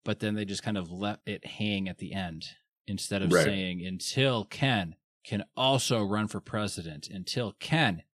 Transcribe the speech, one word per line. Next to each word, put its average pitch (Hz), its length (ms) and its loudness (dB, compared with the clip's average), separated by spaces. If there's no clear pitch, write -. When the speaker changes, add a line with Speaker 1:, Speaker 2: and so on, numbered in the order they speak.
Speaker 1:
But 107 160 -2
then 107 160 0
they 107 100 -2
just 98 180 -4
kind 107 140 0
of 85 140 -4
let 101 340 -4
it 101 200 -6
hang 101 420 -2
at 90 120 -6
the - 140 -8
end 87 320 -6
instead 98 340 -2
of 87 100 4
Speaker 2:
Right. 85 140 8
Speaker 1:
saying, 90 400 0
"Until 117 600 2
Ken 107 500 0
can 101 200 -2
also 127 480 4
run 104 240 2
for 104 140 -6
president, 85 680 -6
until 101 440 -4
Ken 123 500 2